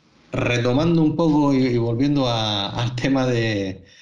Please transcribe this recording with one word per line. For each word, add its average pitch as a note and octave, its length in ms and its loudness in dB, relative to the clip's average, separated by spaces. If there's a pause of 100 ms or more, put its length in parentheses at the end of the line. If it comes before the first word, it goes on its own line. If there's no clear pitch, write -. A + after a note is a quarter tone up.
(340)
retomando B2 680 0
un D3+ 140 2
poco D3+ 380 2
y, C3 140 2
y A#2+ 100 0
volviendo B2+ 500 0
a, G#2+ 420 -2
al A#2 260 -4
tema C3+ 300 0
de, A2 580 -2 (180)